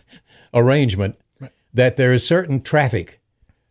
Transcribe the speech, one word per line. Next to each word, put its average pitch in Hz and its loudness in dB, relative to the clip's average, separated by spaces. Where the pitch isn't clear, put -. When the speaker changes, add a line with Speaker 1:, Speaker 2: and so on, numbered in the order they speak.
Speaker 1:
<laughs> - -20
arrangement, 120 0
Speaker 2:
Right. - -20
Speaker 1:
that 123 2
there 127 2
is 123 0
certain 165 -2
traffic 123 -2